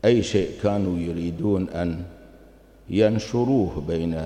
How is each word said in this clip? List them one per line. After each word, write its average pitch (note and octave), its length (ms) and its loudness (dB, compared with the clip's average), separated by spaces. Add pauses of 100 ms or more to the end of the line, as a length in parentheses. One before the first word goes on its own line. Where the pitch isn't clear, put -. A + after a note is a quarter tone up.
أي A2+ 180 6
شيء F2+ 280 0 (120)
كانوا G2 360 0
يريدون E2+ 680 -2
أن E2+ 340 -4 (840)
ينشروه G#2+ 960 2
بين E2 260 -2 (120)